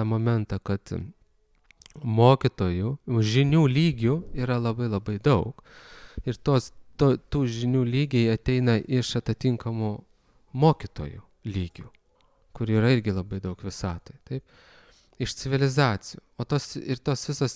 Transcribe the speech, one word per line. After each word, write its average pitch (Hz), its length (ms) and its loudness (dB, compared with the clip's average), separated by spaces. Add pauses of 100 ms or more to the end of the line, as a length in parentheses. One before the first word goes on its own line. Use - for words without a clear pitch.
momentą, 113 500 0
kad - 380 -6 (1000)
mokytojų, 113 1000 4 (100)
žinių 135 640 2
lygių 131 480 2 (180)
yra 123 260 -2
labai, 117 280 -2
labai 104 320 -4
daug. 123 420 0 (640)
Ir 123 120 -4
tos, 135 340 0 (260)
to, 139 180 4 (140)
tų 143 180 0
žinių 123 380 0
lygiai 123 500 2
ateina 123 420 2
iš - 420 -2
atitinkamų 113 720 -2 (640)
mokytojų 98 680 0 (240)
lygių, 95 420 -6 (680)
kur 110 160 -4
yra 110 220 4
irgi 107 220 0
labai 95 280 -6
daug 92 200 -8
visatoj, 92 540 -8 (100)
taip? 131 160 -8 (800)
Iš 120 160 -4
civilizacijų. 135 840 0 (200)
O - 80 -4
tos, - 260 -4
ir - 220 -6
tos - 320 -4
visos 143 260 -2